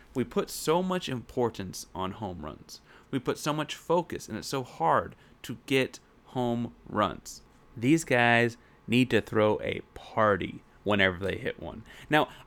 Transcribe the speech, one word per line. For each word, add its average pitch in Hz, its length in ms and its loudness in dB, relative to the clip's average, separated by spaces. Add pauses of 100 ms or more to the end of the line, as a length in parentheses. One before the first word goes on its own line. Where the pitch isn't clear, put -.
(140)
we 127 100 0
put - 240 -2
so 170 340 0
much 185 280 -2
importance 113 760 -4 (100)
on 92 180 -4
home 95 280 -8
runs. - 400 -14 (300)
We 139 80 -4
put 135 180 -2
so 151 160 -2
much 151 220 -4
focus, - 520 -2
and 107 120 -8
it's - 100 -10
so 135 140 -4
hard 127 520 0 (280)
to - 240 -12
get 131 340 0 (240)
home 120 480 -2 (160)
runs. - 540 -2 (340)
These 143 280 2
guys 120 520 4 (300)
need 123 240 4
to 110 100 6
throw 107 400 2
a - 220 -4 (100)
party 104 720 0 (220)
whenever 95 400 4
they 90 120 -2
hit - 260 -6
one. - 220 -12 (260)
Now, 151 180 4 (180)